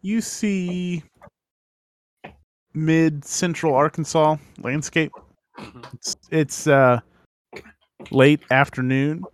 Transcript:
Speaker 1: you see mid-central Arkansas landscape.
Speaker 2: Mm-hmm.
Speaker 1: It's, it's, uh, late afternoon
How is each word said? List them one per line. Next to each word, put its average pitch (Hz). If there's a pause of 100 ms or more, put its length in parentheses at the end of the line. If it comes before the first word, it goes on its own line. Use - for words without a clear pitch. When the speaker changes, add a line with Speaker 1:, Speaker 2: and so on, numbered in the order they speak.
Speaker 1:
you 214
see 180 (1700)
mid-central 160
Arkansas 156 (240)
landscape. 147 (460)
Speaker 2:
Mm-hmm. - (140)
Speaker 1:
It's, - (140)
it's, 156
uh, 131 (1080)
late 139 (100)
afternoon 135